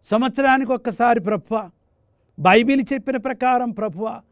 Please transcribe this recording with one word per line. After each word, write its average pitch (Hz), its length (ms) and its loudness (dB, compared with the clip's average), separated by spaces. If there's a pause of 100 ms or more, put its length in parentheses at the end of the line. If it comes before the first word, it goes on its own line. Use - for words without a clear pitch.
సంవత్సరానికి 262 680 0
ఒక్కసారి 233 480 0
ప్రభువా, 202 500 -4 (680)
బైబిల్ 226 440 4 (100)
చెప్పిన 269 240 -4
ప్రకారం 247 540 -2
ప్రభువా 220 500 -8 (120)